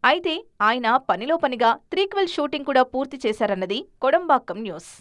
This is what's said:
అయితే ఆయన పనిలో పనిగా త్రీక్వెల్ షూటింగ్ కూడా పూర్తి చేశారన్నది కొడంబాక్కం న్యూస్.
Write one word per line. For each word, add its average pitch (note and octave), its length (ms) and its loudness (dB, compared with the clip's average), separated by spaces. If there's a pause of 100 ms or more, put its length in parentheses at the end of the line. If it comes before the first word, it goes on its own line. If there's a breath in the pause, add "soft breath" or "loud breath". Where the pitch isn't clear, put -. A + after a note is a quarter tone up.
అయితే E4+ 280 2 (300)
ఆయన A#3 260 0 (180)
పనిలో A3 320 0
పనిగా B3 320 2 (200)
త్రీక్వెల్ G4 440 -2
షూటింగ్ D4 360 -4
కూడా C4+ 140 4
పూర్తి C4 340 -4
చేశారన్నది G#3 640 -2 (220)
కొడంబాక్కం C#4+ 600 2
న్యూస్. F3 280 -12 (120)